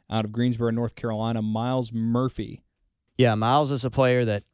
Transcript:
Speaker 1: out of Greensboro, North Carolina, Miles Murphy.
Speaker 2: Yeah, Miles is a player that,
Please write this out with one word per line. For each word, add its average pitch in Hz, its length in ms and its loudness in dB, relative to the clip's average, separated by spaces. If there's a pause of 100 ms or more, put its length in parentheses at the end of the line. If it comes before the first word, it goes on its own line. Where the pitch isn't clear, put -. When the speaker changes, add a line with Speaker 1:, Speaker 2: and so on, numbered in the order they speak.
Speaker 1:
out 110 160 -2
of 107 60 -6
Greensboro, 117 400 0
North 117 240 -2
Carolina, 113 480 -4
Miles 113 500 -2
Murphy. 117 720 -4 (560)
Speaker 2:
Yeah, 120 160 6
Miles 131 380 2
is 131 120 -2
a 127 60 -2
player 123 360 4
that, 104 280 -2